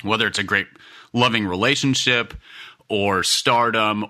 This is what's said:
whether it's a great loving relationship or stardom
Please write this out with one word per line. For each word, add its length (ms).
whether 240
it's 100
a 60
great 240
loving 360
relationship 880
or 340
stardom 880